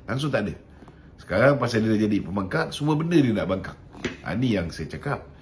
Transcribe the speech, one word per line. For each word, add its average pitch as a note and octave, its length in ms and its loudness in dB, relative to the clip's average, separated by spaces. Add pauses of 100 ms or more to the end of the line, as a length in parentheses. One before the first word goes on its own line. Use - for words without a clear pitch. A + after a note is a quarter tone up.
langsung C3+ 240 -2
tak G#2+ 160 0
ada. D#2 80 -6 (640)
Sekarang A#2 400 4
pasal A2+ 240 2
dia A2 240 4
jadi G#2 160 2
pembangkang, G2 480 -2
semua D3+ 240 0
benda E3 240 2
dia B2+ 160 4
nak F2+ 160 0
bangkang. F#2 240 -4 (480)
Ha, - 80 -6
ni A2+ 240 2
yang E2+ 160 -2
saya D#2 160 -8
cakap. - 400 -6 (140)